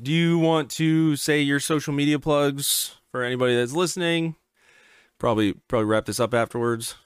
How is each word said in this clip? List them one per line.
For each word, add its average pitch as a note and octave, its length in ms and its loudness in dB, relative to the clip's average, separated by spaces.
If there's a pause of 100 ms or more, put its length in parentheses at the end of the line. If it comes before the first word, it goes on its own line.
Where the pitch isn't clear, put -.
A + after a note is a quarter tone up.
do B2+ 100 -6
you E3+ 280 2
want D#3+ 320 0
to D#3+ 440 2
say D3 260 0
your C#3+ 200 0
social D3+ 320 -2
media C#3+ 260 0
plugs C#3+ 760 -2 (160)
for B2+ 120 -4
anybody B2 320 2
that's A#2+ 180 0
listening? E3+ 640 -2 (840)
Probably, G#2+ 340 2 (140)
probably A2+ 180 0
wrap G#2+ 200 2
this G#2 140 -4
up A#2 140 -2
afterwards. A#2 600 -2 (100)